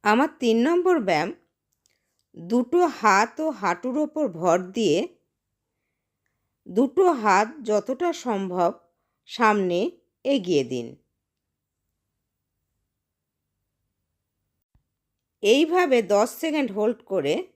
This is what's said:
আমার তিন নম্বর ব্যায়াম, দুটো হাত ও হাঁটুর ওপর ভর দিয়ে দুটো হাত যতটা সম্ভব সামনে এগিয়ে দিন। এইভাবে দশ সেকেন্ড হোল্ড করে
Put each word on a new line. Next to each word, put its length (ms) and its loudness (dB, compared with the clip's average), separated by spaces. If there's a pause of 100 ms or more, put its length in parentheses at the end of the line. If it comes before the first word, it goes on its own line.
আমার 340 2
তিন 240 2
নম্বর 380 2
ব্যায়াম, 300 0 (1040)
দুটো 500 -2
হাত 540 0
ও 100 -4
হাঁটুর 480 -4
ওপর 300 -2
ভর 300 0 (120)
দিয়ে 280 0 (1700)
দুটো 460 0
হাত 360 2 (140)
যতটা 500 -2
সম্ভব 580 -2 (580)
সামনে 500 0 (460)
এগিয়ে 400 0
দিন। 220 -8 (4000)
এইভাবে 600 4
দশ 280 2
সেকেন্ড 400 -4
হোল্ড 340 -2
করে 300 -2 (220)